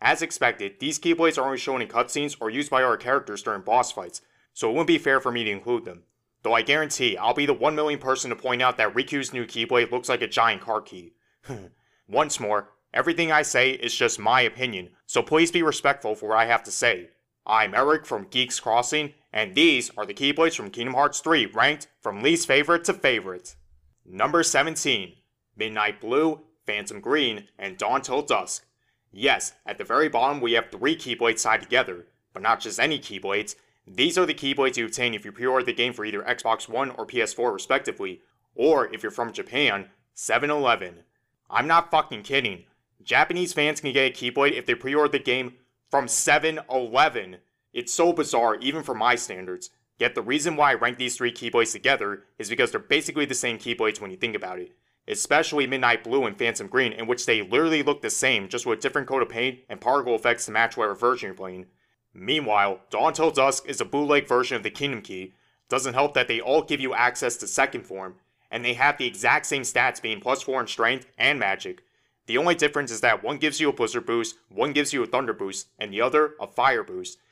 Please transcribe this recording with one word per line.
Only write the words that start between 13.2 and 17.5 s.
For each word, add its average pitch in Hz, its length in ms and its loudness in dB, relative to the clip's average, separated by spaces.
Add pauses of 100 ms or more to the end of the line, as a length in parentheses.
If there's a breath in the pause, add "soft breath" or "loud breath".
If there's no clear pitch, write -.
I 151 120 4
say 131 280 2
is 120 240 -4
just 117 240 0
my 113 220 4
opinion, 113 500 -2 (160 soft breath)
so 123 160 0
please 165 300 2
be 175 100 2
respectful 139 540 0
for 107 140 -6
what 110 80 4
I 113 80 6
have 117 180 2
to 104 80 -12
say. 113 380 0 (360)
I'm 107 260 2